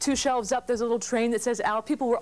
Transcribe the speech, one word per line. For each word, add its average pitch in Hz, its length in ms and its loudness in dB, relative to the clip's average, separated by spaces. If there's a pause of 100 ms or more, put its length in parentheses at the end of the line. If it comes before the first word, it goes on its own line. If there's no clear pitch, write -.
two 269 160 0
shelves 247 340 0
up, 247 160 0
there's 240 140 0
a 233 40 0
little 233 140 0
train 233 320 0
that 220 100 0
says 233 200 -2
Al. 214 220 0
People 277 260 -2
were 233 140 2